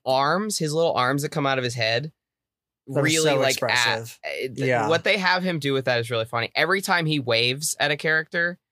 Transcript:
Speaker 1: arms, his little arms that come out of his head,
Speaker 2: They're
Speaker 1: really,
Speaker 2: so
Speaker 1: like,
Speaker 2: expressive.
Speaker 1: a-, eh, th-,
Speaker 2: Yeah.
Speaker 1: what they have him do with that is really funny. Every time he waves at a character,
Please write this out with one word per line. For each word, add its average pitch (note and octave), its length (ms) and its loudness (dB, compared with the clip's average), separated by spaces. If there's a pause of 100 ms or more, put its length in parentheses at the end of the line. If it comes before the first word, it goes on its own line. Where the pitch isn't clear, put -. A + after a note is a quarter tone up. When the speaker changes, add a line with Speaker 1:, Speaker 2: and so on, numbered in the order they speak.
Speaker 1:
arms, D3+ 520 0
his D3+ 160 -2
little E3 200 2
arms C3 280 2
that D3 80 -4
come D3 160 -2
out C3+ 140 2
of B2 40 -2
his A#2+ 120 -4
head, A#2+ 360 0 (760)
Speaker 2:
They're C#3 160 0
Speaker 1:
really, D#3 280 2
Speaker 2:
so C3+ 80 2
Speaker 1:
like, C3+ 120 2
Speaker 2:
expressive. A#2 760 0
Speaker 1:
a-, D2+ 200 -6
eh, - 20 -6
th-, C3 200 -4
Speaker 2:
Yeah. B2 220 2
Speaker 1:
what E3 140 2
they G#3 140 2
have F#3 260 0
him F3 160 -2
do C#3 140 -2
with C3 120 -2
that B2 140 2
is A#2 100 -4
really A2+ 160 -2
funny. A#2 300 -4
Every F3 260 2
time F3 240 0
he D#3 140 2
waves B2 600 0
at D3 120 0
a D3 60 -2
character, D#3+ 600 -2 (140)